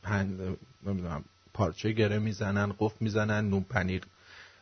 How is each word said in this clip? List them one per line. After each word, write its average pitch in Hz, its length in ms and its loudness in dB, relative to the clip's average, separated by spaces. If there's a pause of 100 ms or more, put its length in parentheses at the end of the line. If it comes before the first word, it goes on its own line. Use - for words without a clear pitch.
پن-، 95 540 -2 (280)
نمی‌دونم، 90 380 -4 (300)
پارچه 101 380 0
گره 107 280 2
می‌زنن، 101 600 0
قفل 107 200 2
می‌زنن، 107 500 2
نون 98 200 2
پنیر، 92 320 0 (600)